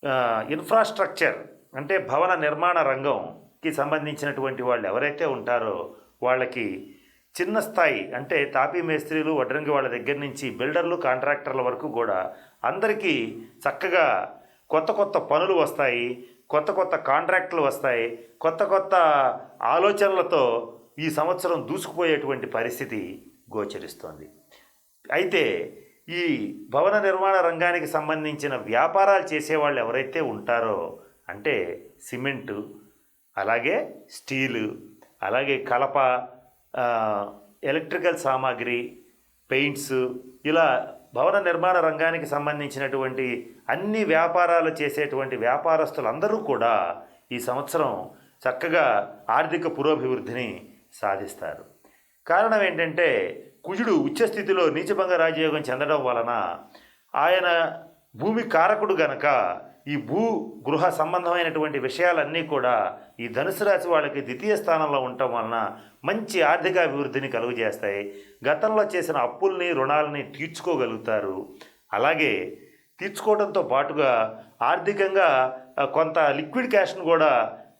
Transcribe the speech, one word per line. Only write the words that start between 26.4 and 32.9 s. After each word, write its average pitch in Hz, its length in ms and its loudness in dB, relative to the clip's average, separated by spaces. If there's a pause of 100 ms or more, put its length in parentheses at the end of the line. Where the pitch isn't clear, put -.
భవన 196 320 2
నిర్మాణ 190 320 2
రంగానికి 175 520 2
సంబంధించిన 151 720 -4
వ్యాపారాలు 165 680 2
చేసేవాళ్ళు 147 580 0
ఎవరైతే 131 400 -2
ఉంటారో 110 800 -2 (280)
అంటే 98 580 -4 (160)
సిమెంటు, 120 720 -6 (640)